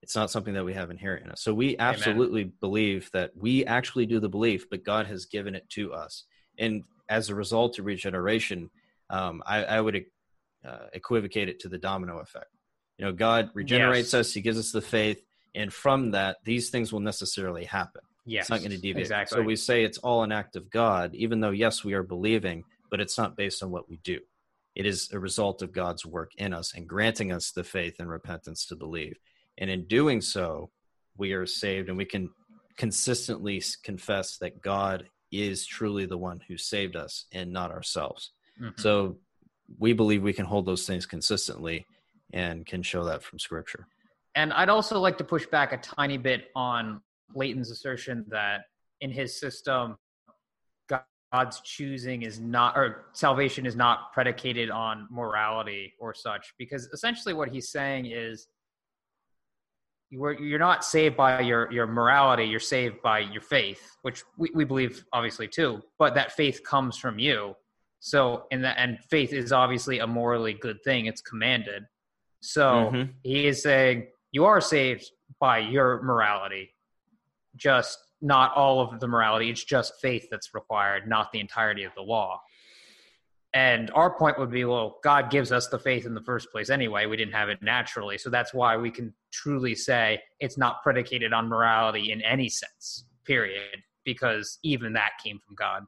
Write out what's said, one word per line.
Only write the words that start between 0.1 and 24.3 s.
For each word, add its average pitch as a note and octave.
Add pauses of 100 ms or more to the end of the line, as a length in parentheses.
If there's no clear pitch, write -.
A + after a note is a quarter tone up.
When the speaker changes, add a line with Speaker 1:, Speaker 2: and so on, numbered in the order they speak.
Speaker 1:
not G#2+
something G2+
that F#2+
we F#2
have F2+
inherent F#2
in E2
us. -
So A2
we B2+
Speaker 2:
Amen. A#2+
Speaker 1:
absolutely G#2+
believe G2
that F#2
we B2
actually A#2+
do A2+
the G#2+
belief, G2+
but F#2
God G#2+
has G2
given G2+
it -
to G2
us. D2+ (340)
And G#2+ (260)
as G#2+
a G2+
result A2+
of G2
regeneration, F#2+ (420)
um, F#2
I, G#2
I A2
would, G2+ (600)
uh, A#1+
equivocate G2+
it -
to F#2+
the F2+
domino F#2
effect. - (520)
You F#2+
know, G2
God A2+
regenerates A#2+
Speaker 2:
Yes. A#2
Speaker 1:
us, -
he G#2
gives A2+
us A2
the A2
faith, G#2+ (320)
and G#2
from C3+
that, G2
these A#2+
things A2+
will G#2+
necessarily F#2+
happen. - (260)
Speaker 2:
Yes, G#2+
Speaker 1:
It's -
not A2
gonna G2
deviate. F#2
Speaker 2:
exactly. G#2
Speaker 1:
So A2+
we G#2+
say A#2
it's G#2+
all A#2+
an G#2+
act G#2
of F#2
God, F#2+
even A2+
though, G#2+
yes, G#2+
we G2
are F#2+
believing, F#2 (260)
but G2+
it's -
not A2
based G2+
on F#2
what F2+
we E2
do. F2 (560)